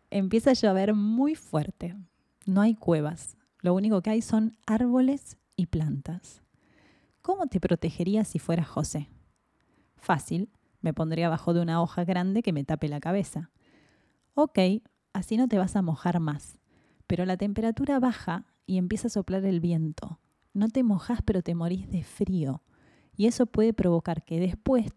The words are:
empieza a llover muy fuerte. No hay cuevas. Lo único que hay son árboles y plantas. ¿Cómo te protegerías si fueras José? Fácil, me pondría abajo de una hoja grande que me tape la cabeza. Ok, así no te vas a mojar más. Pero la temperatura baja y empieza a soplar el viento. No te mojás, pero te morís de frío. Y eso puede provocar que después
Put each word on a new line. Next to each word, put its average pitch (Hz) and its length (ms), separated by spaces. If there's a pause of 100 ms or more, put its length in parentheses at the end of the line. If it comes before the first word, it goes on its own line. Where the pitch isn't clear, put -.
(100)
empieza 202 400
a - 20
llover 202 400
muy 226 420
fuerte. 175 640 (480)
No 190 160
hay 220 140
cuevas. 160 640 (220)
Lo 180 120
único 196 300
que 214 80
hay 220 100
son 226 460
árboles 247 720 (180)
y 175 100
plantas. 156 760 (800)
¿Cómo 370 240
te 196 140
protegerías 180 680
si - 100
fueras 165 300
José? 147 400 (880)
Fácil, 170 540 (320)
me 160 100
pondría 160 360
abajo 165 260
de 170 80
una 165 180
hoja 170 240
grande 185 380
que 196 100
me 147 100
tape 156 260
la 147 120
cabeza. 185 500 (840)
Ok, 294 240 (560)
así 208 240
no 254 100
te 226 80
vas 185 200
a 196 60
mojar 170 380
más. 151 380 (480)
Pero 175 180
la 185 140
temperatura 226 640
baja 226 440 (220)
y 185 100
empieza 185 300
a 226 40
soplar 190 360
el 185 140
viento. 160 600 (320)
No 208 160
te 262 140
mojás, 220 420
pero 190 160
te 170 140
morís 175 360
de 175 120
frío. 165 600 (540)
Y 208 120
eso 240 180
puede 220 260
provocar 170 540
que 165 140
después 202 560